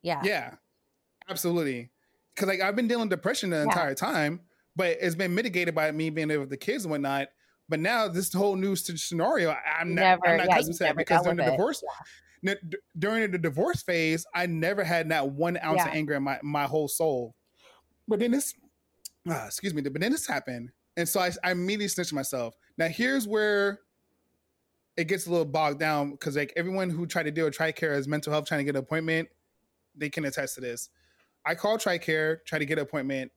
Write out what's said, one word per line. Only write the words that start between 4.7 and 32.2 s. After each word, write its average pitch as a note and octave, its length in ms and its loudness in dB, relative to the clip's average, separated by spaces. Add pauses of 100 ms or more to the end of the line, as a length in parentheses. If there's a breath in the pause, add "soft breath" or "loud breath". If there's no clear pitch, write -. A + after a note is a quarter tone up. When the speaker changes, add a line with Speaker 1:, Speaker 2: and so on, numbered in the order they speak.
Speaker 2:
but F3 240 2
it's E3+ 160 0
been F3+ 180 0
mitigated F3+ 400 0
by D#3 180 2
me D#3+ 180 -2
being D3+ 180 -2
there D3+ 120 2
with C3+ 100 -6
the C#3 80 -6
kids A3+ 260 -4
and E3+ 80 -4
whatnot. C#3 360 -2 (400)
But D#3 120 -2
now G#3+ 280 2
this F3+ 240 -2
whole G3 240 2
new F#3+ 160 0
s-, F3 300 -4
scenario, E3 480 2
I, D3+ 100 -4 (200)
I'm E3+ 140 -2
Speaker 1:
You - 20 0
Speaker 2:
not, F#3 140 6 (160)
I'm E3+ 100 6
Speaker 1:
never, - 0 -
Speaker 2:
not F3+ 120 2
Speaker 1:
yeah, F3+ 80 8
Speaker 2:
accustomed D#3+ 180 2
Speaker 1:
you - 40 -10
Speaker 2:
to F3+ 60 0
that D#3 120 2
Speaker 1:
never - 20 -4
Speaker 2:
because E3+ 240 4
Speaker 1:
dealt - 20 0
Speaker 2:
during F3 140 2
the D#3 40 2
Speaker 1:
with B2+ 60 4
it. C#3 140 2
Speaker 2:
divorce, C#4+ 200 0
Speaker 1:
Yeah. - 220 -12 (420 loud breath)
Speaker 2:
n-, G3 120 0 (100)
d-, E3 100 -10 (200)
during G#3+ 320 2
the F3+ 80 -2
divorce E3+ 440 0
phase, E3 520 0
I F3 120 0
never E3+ 380 0
had E3 240 2
not C#3+ 240 2
one E3+ 260 0
ounce E3 280 2
of - 40 -2
Speaker 1:
Yeah. - 40 -6
Speaker 2:
anger D#3 200 0
in C#3 100 0
my, C#3 180 -2
my D3 240 0
whole D3 220 0
soul. C3 480 -2 (720 soft breath)
But G#3 120 2
then A#3 120 4
this, C#4 220 0 (760)
ah, D#3+ 180 -4
excuse F#3+ 280 -6
me, D3 80 -2
but C#3 180 -4
then A3 120 0
this - 140 -2
happened. B2 460 -6 (240)
And E3+ 120 0
so G3 120 2
I, F3+ 120 2 (120)
I F3+ 80 2
immediately G3 360 0
snitched F3 260 -4
myself. C3 420 -4 (220)
Now, E3 100 2
here's A#3+ 400 0
where G#3 520 2 (1160)
it E3 100 -2
gets F#3 180 -2
a E3+ 40 -4
little E3+ 160 2
bogged D3 340 0
down D3 380 0
'cause, C#3+ 180 -4
like, D3 200 -2
everyone F#3 340 -2
who E3+ 160 -4
tried E3+ 180 -2
to D3+ 60 -2
deal D#3+ 160 0
with C#3+ 100 -2
tricare D#3+ 380 -2
as C#3 120 -2
mental D3 260 -2
health D3+ 140 0
trying D3+ 140 0
to C#3 40 -2
get C#3+ 120 0
an C3+ 60 -2
appointment, D#3+ 460 -2 (680)
they D3 160 -6
can D#3+ 160 -4
attest C3+ 300 -4
to - 60 -14
this. A#2+ 280 -8 (560)
I E3 100 0
call G#3+ 220 0
tricare, D#3+ 680 0